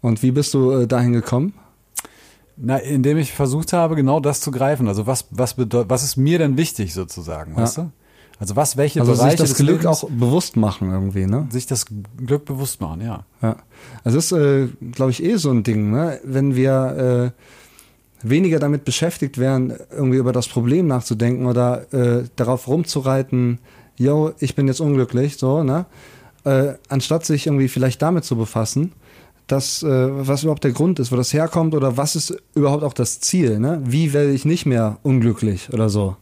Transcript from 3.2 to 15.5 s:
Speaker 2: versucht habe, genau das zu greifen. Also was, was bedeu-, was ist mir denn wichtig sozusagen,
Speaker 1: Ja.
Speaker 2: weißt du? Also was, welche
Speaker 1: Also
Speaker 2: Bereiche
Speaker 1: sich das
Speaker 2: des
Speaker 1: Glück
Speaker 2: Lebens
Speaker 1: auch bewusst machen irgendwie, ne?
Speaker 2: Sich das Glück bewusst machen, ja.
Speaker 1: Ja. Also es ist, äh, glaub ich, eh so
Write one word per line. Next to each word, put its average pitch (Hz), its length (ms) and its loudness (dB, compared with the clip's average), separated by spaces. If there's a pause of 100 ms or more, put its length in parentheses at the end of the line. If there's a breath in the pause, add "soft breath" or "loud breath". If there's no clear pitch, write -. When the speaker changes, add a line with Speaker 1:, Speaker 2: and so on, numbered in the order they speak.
Speaker 2:
versucht 143 400 -2
habe, 165 240 2
genau 143 240 2
das 143 200 -2
zu 147 120 -6
greifen. 131 360 0
Also 101 200 -2
was, 131 220 -4
was 123 240 -2
bedeu-, 120 340 0
was 127 160 0
ist 139 120 -4
mir 143 220 4
denn 143 180 2
wichtig 113 380 -2
sozusagen, 80 600 -10
Speaker 1:
Ja. 117 80 0
Speaker 2:
weißt 117 160 -2
du? 165 120 -6 (480 soft breath)
Also 101 160 -8
was, 139 220 0
welche 147 240 0
Speaker 1:
Also 120 140 2
Speaker 2:
Bereiche 123 160 4
Speaker 1:
sich 165 100 2
das 147 100 4
Speaker 2:
des 127 80 -2
Speaker 1:
Glück 160 240 4
Speaker 2:
Lebens 160 220 0
Speaker 1:
auch - 60 -10
bewusst 127 460 0
machen 101 340 0
irgendwie, 95 360 -2
ne? 127 240 0
Speaker 2:
Sich 127 160 -6
das 123 200 -4 (320)
Glück 139 260 -2
bewusst 135 380 -6
machen, 82 180 -8
ja. 113 240 -8 (180)
Speaker 1:
Ja. 110 140 0 (480 loud breath)
Also 120 140 2
es 165 120 -2
ist, 180 80 2
äh, 139 300 4 (240)
glaub 131 180 0
ich, 120 140 -2
eh 208 120 2
so 151 140 0